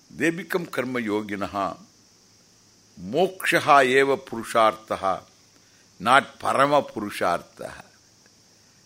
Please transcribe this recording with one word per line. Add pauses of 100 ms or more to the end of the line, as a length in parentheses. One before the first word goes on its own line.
(140)
They
become
karma
yoginaha. (1300)
Mokshaha
eva
purusharthaha. (800)
Not
parama
purusharthaha. (1000)